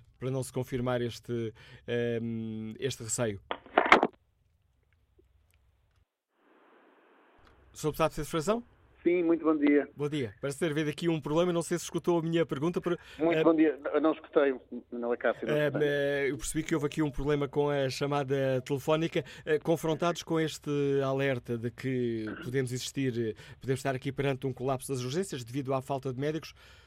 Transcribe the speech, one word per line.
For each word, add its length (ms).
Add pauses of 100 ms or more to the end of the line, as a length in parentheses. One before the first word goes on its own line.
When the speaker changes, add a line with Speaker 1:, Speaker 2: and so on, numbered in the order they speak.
(180)
Speaker 1:
para 120
não 120
se 100
confirmar 500
este, 500 (360)
ehm, 880
este 240
receio? 380 (4000)
Sr. 160
Deputado 260
Pedro 160
Frazão? 320 (400)
Speaker 2:
Sim, 200
muito 220
bom 100
dia. 400
Speaker 1:
Bom 140
dia. 320
Parece 180
ter 120
havido 180
aqui 220
um 100
problema, 320
não 80
sei 160
se 80
escutou 340
a 40
minha 240
pergunta. 340
Por, 180 (200)
Speaker 2:
Muito 200
Speaker 1:
eh, 60
Speaker 2:
bom 100
dia. 240 (140)
Eu 80
não 120
escutei, 460 (320)
Manuela 280
Cássio, 280
não 80
Speaker 1:
eh, 120
Speaker 2:
escutei. 220
Speaker 1:
eh, 420
eu 80
percebi 260
que 100
houve 120
aqui 160
um 80
problema 360
com 220
a 220
chamada 720
telefónica. 600 (220)
Eh, 140
confrontados 640
com 180
este 300 (320)
alerta 560
de 120
que 540 (180)
podemos 300
existir, 400
eh, 220 (260)
podemos 200
estar 140
aqui 160
perante 360
um 80
colapso 360
das 140
urgências 400
devido 300
à 80
falta 280
de 80
médicos, 360 (320)